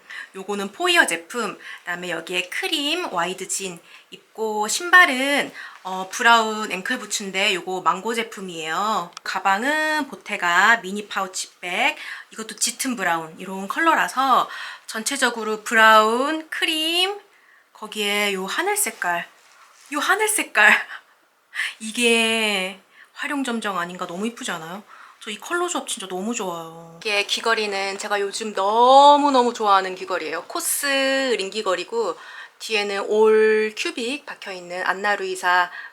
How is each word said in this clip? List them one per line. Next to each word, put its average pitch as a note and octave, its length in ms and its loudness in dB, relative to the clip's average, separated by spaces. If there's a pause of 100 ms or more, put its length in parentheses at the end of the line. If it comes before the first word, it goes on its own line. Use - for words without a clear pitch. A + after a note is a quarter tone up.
(340)
요거는 G3 380 -6
포이어 F4 340 2
제품, F3 520 -6 (220)
그다음에 F3 300 -8
여기에 F3+ 380 -4
크림, E4 640 -4
와이드 F#3 360 -4
진 F#3 300 -8 (320)
입고 G#3+ 580 -6
신발은, C#4+ 840 2 (300)
어, F#3 280 -8
브라운 A3 600 2
앵클 G3 260 -4
부츠인데 G3+ 560 -2
요거 F3+ 280 -6
망고 F#3 320 -2
제품이에요. F#3 1000 -4 (100)
가방은 D4 880 0
보테가 G3 720 2
미니 G3+ 260 -8
파우치 F#3+ 440 -6 (100)
백, A3 360 -2 (360)
이것도 A3 240 -12
짙은 B3 400 -4
브라운 E3 420 -2
이런 F#3+ 300 -10
컬러라서 B3+ 800 2 (380)
전체적으로 A3+ 760 -2
브라운, A3+ 840 6
크림, E4+ 720 -2 (540)
거기에 G#3 580 -2
요 F#3+ 140 -4
하늘 F#4+ 320 -2
색깔, - 500 -4 (640)
요 D4 60 -4
하늘 G4 280 2
색깔 G#3+ 480 4 (540)
<laughs> - 520 -10
이게 A3 1000 0 (340)
활용점정 A#3+ 640 -4
아닌가? F3+ 280 -6
너무 F3+ 200 -6
이쁘지 A#3 260 -8
않아요? E3+ 300 -10 (380)
저 - 100 -12
이 G#3 80 -10
컬러 F4 300 -4
조합 C#4+ 200 -6
진짜 G#3+ 180 -8
너무 F#3+ 280 -4
좋아요. E3 680 -8
이게 G3+ 240 -2
귀걸이는 G3+ 720 -2
제가 G3+ 240 -2
요즘 G3+ 320 -6
너무너무 B3+ 1040 8
좋아하는 G3 400 2
귀걸이에요. E3+ 500 -6
코스 C4+ 920 0
링 F#3+ 100 -4
귀걸이고 G3 720 -2 (400)
뒤에는 G3+ 500 -2
올 G#3+ 640 4
큐빅 C4+ 520 -6
박혀있는 F3+ 580 -10
안나 G3 320 0
루이사 F#3 540 0 (220)